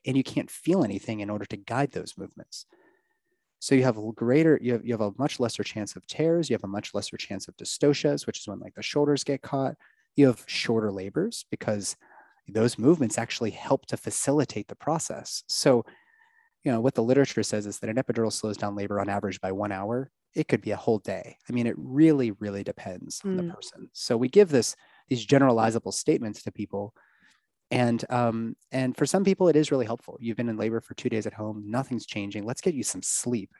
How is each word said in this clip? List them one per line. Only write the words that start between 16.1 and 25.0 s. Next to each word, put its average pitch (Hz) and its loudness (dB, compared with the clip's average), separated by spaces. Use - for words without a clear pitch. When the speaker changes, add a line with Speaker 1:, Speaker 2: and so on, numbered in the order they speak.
Speaker 1:
you 147 0
know, 113 0
what 131 2
the 117 2
literature 127 2
says 107 -4
is 101 -10
that 110 -6
an 110 -6
epidural 113 -2
slows 107 -4
down 101 -6
labor 101 -2
on 98 -2
average 101 -4
by 95 -4
one 101 -4
hour. 110 -4
It 156 -2
could 120 0
be 107 -6
a 98 -2
whole 110 0
day. 92 -8
I 120 -6
mean, 120 0
it 113 -2
really, 135 4
really 101 -6
depends - -10
on 190 -2
the 180 -2
Speaker 2:
Mm. 170 -6
Speaker 1:
person. - -18
So - -2
we 127 2
give 196 8
this, 131 2